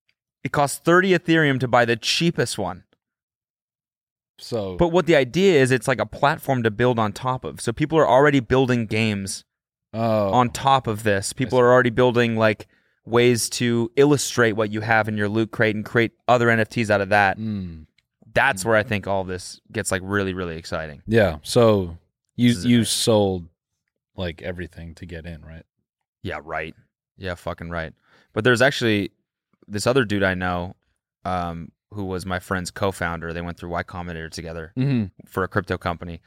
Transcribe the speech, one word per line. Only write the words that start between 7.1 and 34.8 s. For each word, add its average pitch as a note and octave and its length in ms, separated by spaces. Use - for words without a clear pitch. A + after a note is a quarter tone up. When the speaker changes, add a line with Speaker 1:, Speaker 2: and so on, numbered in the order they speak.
Speaker 1:
top B2+ 320
of. D#2 160
So A#2 120
people D3+ 260
are C#3+ 100
already C#3 320
building B2 460
games G#2 580
Speaker 2:
Oh. A2 380
Speaker 1:
on A#2+ 180
top C3+ 360
of G#2+ 160
this. G2+ 300
People B2+ 260
Speaker 2:
I - 20
see. A#2+ 40
Speaker 1:
are B2 80
already B2+ 180
building, A#2 460
like, A2 300
ways A#2+ 460
to A#2 460
illustrate C3+ 560
what G#2+ 180
you G#2+ 100
have A2 260
in G#2+ 100
your G#2 120
loot A2 220
crate A2 260
and G#2+ 80
create A2+ 280
other A#2+ 240
N A2+ 100
F A2 100
Ts A2+ 200
out G2+ 100
of F#2+ 100
that. G2+ 280
Speaker 2:
Mm. F#2+ 480
Speaker 1:
That's A#2+ 300
Speaker 2:
Mm. - 40
Speaker 1:
where A2+ 100
I G#2+ 80
think G2+ 220
all F#2+ 180
this F2+ 360
gets, G2+ 220
like, F#2+ 120
really, G2 280
really F2+ 240
exciting. D#2+ 500
Speaker 2:
Yeah. G2 360
So G#2 560
you, A#2+ 120
Speaker 1:
This A#2+ 100
is F2+ 60
Speaker 2:
you A#2+ 160
Speaker 1:
it. G#2 60
Speaker 2:
sold, G2 640
like, F2 240
everything E2+ 560
to - 100
get E2+ 200
in, E2 160
right? D#2+ 240
Speaker 1:
Yeah, D#2 200
right. D#2+ 320
Yeah, F#2 160
fucking F2 360
right. E2 220
But G#2+ 120
there's A#2+ 180
actually A2+ 500
this G#2 180
other B2+ 180
dude G2+ 180
I F#2 120
know, F2+ 400
um, F2 460
who G2+ 140
was F#2 180
my F#2 140
friend's F2+ 320
co-founder. E2+ 640
They E2+ 80
went F2 160
through F2 100
Y F2 140
Combinator E2+ 480
together E2 480
Speaker 2:
Mm-hmm. B2+ 280